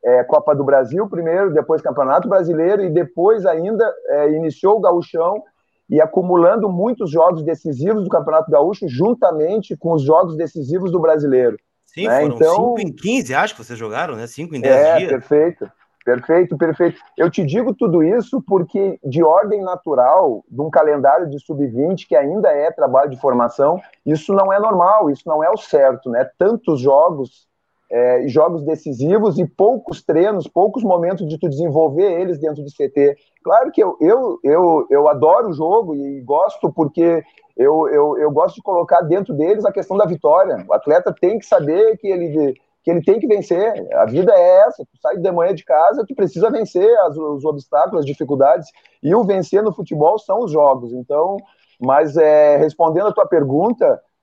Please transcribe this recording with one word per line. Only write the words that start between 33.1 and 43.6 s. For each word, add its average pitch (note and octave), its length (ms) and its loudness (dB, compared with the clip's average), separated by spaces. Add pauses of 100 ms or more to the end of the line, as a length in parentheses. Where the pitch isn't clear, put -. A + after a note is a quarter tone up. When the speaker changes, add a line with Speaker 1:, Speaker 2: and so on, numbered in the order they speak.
Speaker 1:
Claro G#3+ 300 2
que - 100 0
eu, F#3+ 200 0
eu, A3+ 420 0
eu, D#3+ 460 2
eu C#3+ 180 4
adoro D#3 400 2
o F3+ 60 -6
jogo E3 420 -2
e C#3 240 -10
gosto D#3 500 -2
porque E3 540 -2 (320)
eu, D3 320 2
eu, D3 300 0
eu D3+ 120 0
gosto D#3 260 -2
de - 60 -20
colocar F3 420 0
dentro F3 300 -2
deles F3+ 300 0
a G#3+ 80 0
questão F#3+ 240 -6
da G#3 100 2
vitória. D#3 600 0
O - 60 -2
atleta F3 440 0
tem G3+ 220 0
que - 60 -16
saber F3+ 500 2
que - 120 -10
ele, D#3 520 -2 (240)
que E3+ 80 -2
ele F3 100 0
tem G3 200 2
que - 40 -6
vencer. G3+ 720 -2